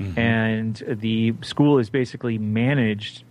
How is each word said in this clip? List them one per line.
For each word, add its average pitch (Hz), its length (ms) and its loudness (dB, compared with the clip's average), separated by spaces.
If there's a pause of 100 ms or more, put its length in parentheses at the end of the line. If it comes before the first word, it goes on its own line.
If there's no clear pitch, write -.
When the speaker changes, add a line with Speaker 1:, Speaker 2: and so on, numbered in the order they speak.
Speaker 1:
Mm-hmm. 98 180 -4
Speaker 2:
and 113 720 0
the 113 540 0
school 147 360 4
is 117 100 0
basically 123 480 -4
managed 110 960 0